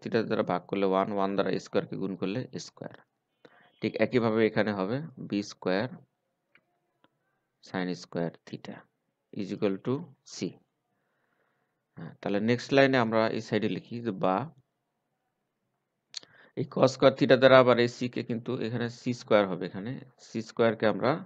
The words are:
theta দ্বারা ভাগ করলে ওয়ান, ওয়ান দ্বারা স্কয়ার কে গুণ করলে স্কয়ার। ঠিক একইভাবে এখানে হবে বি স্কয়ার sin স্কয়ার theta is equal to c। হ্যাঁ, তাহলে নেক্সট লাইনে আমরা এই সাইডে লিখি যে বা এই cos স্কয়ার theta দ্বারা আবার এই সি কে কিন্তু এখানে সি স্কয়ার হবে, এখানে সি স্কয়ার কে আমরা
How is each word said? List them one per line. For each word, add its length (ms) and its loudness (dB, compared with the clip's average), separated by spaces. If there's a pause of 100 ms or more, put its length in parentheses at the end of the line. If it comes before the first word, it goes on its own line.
theta 260 -2
দ্বারা 240 0
ভাগ 180 -2
করলে 220 0
ওয়ান, 240 2
ওয়ান 200 0
দ্বারা 140 0 (160)
স্কয়ার 240 -2
কে 120 -10
গুণ 200 -4
করলে 180 -4 (280)
স্কয়ার। 280 -16 (880)
ঠিক 120 -2 (120)
একইভাবে 340 2 (100)
এখানে 300 0
হবে 180 -2 (320)
বি 100 -2 (120)
স্কয়ার 360 -2 (1800)
sin 240 -6 (160)
স্কয়ার 280 -4 (160)
theta 280 -14 (580)
is 200 -6
equal 220 -2 (100)
to 80 -2 (400)
c। 40 -14 (1600)
হ্যাঁ, 240 -14
তাহলে 180 -2 (100)
নেক্সট 240 -2
লাইনে 320 6
আমরা 160 2 (160)
এই 120 -6
সাইডে 200 0
লিখি 260 -8 (100)
যে 60 -2 (120)
বা 120 2 (2250)
এই 160 -4
cos 200 4
স্কয়ার 260 6
theta 220 6
দ্বারা 220 10
আবার 220 6
এই 100 0
সি 180 -4
কে 160 -4
কিন্তু 220 -6 (140)
এখানে 240 -4
সি 240 -6
স্কয়ার 380 2
হবে, 180 -6
এখানে 220 -10 (360)
সি 140 -8
স্কয়ার 380 0
কে 140 2
আমরা 180 0 (140)